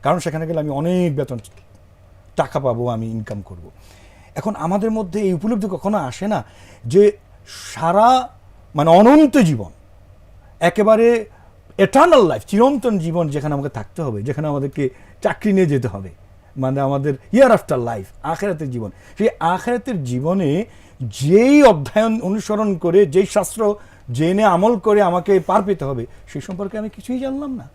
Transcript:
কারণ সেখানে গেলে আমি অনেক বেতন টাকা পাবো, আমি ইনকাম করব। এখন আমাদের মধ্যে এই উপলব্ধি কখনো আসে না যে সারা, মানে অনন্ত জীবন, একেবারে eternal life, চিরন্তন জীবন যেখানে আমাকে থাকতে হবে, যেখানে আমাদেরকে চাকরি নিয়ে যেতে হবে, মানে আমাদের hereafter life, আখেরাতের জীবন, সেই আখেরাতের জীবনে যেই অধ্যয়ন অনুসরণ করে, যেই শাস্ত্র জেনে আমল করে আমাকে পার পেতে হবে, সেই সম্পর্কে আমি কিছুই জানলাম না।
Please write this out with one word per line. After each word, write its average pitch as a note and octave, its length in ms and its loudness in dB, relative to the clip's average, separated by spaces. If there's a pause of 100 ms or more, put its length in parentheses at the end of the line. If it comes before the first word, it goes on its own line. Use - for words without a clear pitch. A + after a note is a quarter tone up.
কারণ E3 160 0
সেখানে D#3+ 280 -6
গেলে D#3+ 120 -4
আমি D3+ 100 -4
অনেক E3 460 -2
বেতন C3 240 -6 (960)
টাকা D3 240 -4
পাবো, B2 280 -2
আমি A2+ 240 -6
ইনকাম G#2+ 300 -10
করব। F2 280 -18 (680)
এখন G#3+ 200 -6
আমাদের G3 360 -4
মধ্যে G#3 280 -4
এই F#3+ 140 0
উপলব্ধি G#3 380 -2
কখনো G3 260 -4
আসে D#3 300 -6
না F#3+ 160 -2 (420)
যে G3 260 4 (360)
সারা, A3+ 800 0 (460)
মানে D3+ 140 0
অনন্ত B3 480 8
জীবন, C#3 320 2 (920)
একেবারে A3 680 2 (520)
eternal C#4 440 4
life, C3+ 260 0
চিরন্তন A#3 520 0
জীবন E3 300 -4
যেখানে D3 240 -4
আমাকে C#3+ 160 -6
থাকতে - 320 -12
হবে, A2 220 -6
যেখানে D3 240 -6
আমাদেরকে C#3 420 -4 (320)
চাকরি G3+ 320 -2
নিয়ে F#3+ 120 4
যেতে C3+ 220 -2
হবে, G2 220 -10 (480)
মানে C3 220 -4
আমাদের C#3 340 -2 (200)
hereafter A3+ 440 2
life, A#2 300 -8 (160)
আখেরাতের D#3+ 480 -6
জীবন, A#2 200 -8 (260)
সেই G#3+ 120 0 (100)
আখেরাতের F#3 640 -4
জীবনে D3+ 600 -2 (360)
যেই G3+ 640 4
অধ্যয়ন A3 580 2
অনুসরণ G#3 560 -2
করে, F3+ 280 2
যেই F3+ 200 2
শাস্ত্র G#3 500 -2 (360)
জেনে E3+ 320 0
আমল G#3 340 2
করে G#3 240 2
আমাকে F3+ 380 2
পার F#3+ 240 0
পেতে F3+ 220 -4
হবে, B2+ 200 -6 (220)
সেই C#3+ 140 -12
সম্পর্কে G3 360 -10
আমি G#3+ 120 -10
কিছুই B3 300 -10
জানলাম C4+ 360 -8
না। C3+ 200 -16